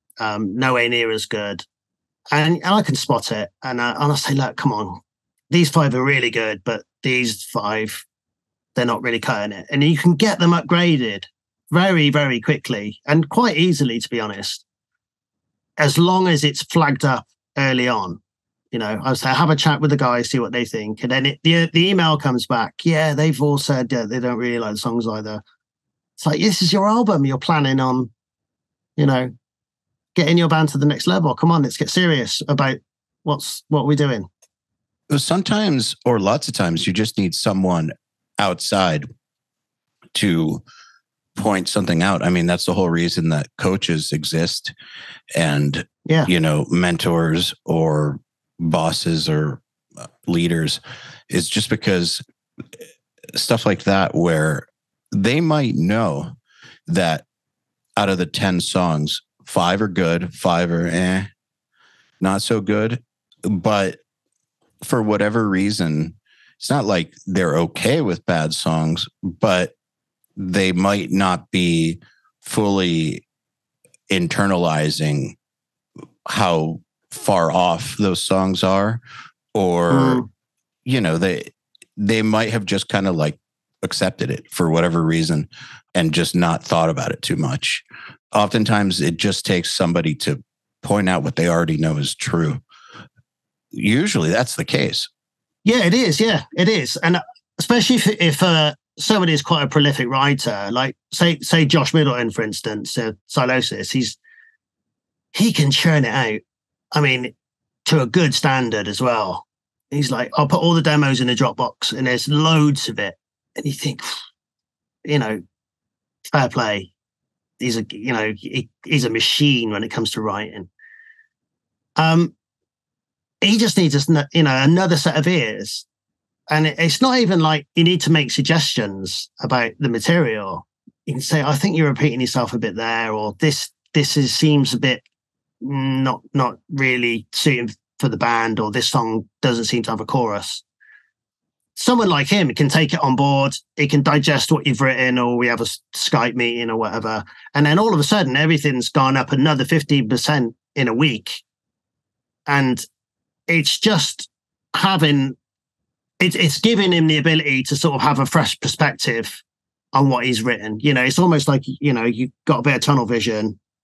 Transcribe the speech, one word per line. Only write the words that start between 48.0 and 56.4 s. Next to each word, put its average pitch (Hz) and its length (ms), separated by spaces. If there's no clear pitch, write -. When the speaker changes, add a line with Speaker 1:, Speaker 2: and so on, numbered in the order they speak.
Speaker 2:
bosses 82 680
or, 76 340
uh, - 120
leaders, 85 540
is 87 180
just - 220
because 92 500
stuff - 280
like 101 200
that, 98 320
where 78 500
they 117 260
might 151 360
know 85 560